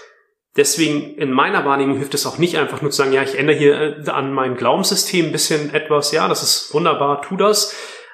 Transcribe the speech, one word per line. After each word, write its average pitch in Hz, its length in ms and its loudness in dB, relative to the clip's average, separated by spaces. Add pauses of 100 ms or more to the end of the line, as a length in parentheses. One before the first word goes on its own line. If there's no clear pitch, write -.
(560)
deswegen 147 600 2
in 139 160 -2
meiner 156 340 2
Wahrnehmung 139 320 2
hilft 143 160 -6
es 139 120 -2
auch 127 120 -6
nicht 170 200 0
einfach - 240 -2
nur 143 100 -2
zu - 60 -2
sagen, 135 160 2
ja, 135 100 4
ich 135 140 -4
ändere 143 200 2
hier, 147 480 2
äh, - 40 -4
an 135 240 -2
meinem 131 240 -2
Glaubenssystem 170 720 0
ein 151 40 -6
bisschen 147 420 -2
etwas, 151 380 0
ja, 170 160 0
das 151 160 -2
ist - 300 -2
wunderbar, 143 480 0
tu - 160 -6
das. 208 380 2 (380)